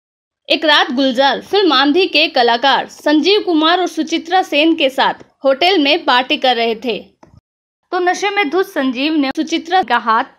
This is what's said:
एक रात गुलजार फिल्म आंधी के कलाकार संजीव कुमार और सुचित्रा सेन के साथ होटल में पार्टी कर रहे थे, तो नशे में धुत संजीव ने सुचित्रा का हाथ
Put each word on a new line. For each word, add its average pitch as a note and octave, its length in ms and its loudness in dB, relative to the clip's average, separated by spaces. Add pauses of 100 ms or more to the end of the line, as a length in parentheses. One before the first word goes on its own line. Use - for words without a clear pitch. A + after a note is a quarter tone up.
(500)
एक D#4+ 160 0
रात D#4+ 260 2
गुलजार C4+ 500 0
फिल्म F#4+ 320 0
आंधी C#4+ 320 2
के D#4 220 2
कलाकार A#3+ 600 0
संजीव D#4 540 0
कुमार E4 380 0
और F4+ 80 -2
सुचित्रा E4 540 -2
सेन E4 340 0
के D4+ 140 0
साथ A3+ 240 -2 (320)
होटल F4 340 2
में D4+ 260 0
पार्टी C4 320 0
कर B3+ 180 0
रहे A3+ 200 -2
थे, A3+ 240 -6 (920)
तो F4+ 80 -2
नशे F4+ 300 -2
में G4+ 200 -2
धुत F4+ 200 -2
संजीव C4 440 -2
ने C4+ 220 0
सुचित्रा E4 480 -2
का A#3+ 140 0
हाथ A3+ 260 0 (160)